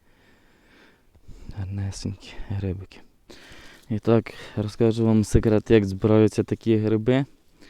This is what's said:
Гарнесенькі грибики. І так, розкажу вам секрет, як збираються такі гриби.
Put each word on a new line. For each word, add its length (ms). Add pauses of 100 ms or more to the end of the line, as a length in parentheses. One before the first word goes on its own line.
(1600)
Гарнесенькі 760 (160)
грибики. 500 (920)
І 100
так, 340 (220)
розкажу 500
вам 180
секрет, 480
як 140
збираються 580
такі 340
гриби. 480 (440)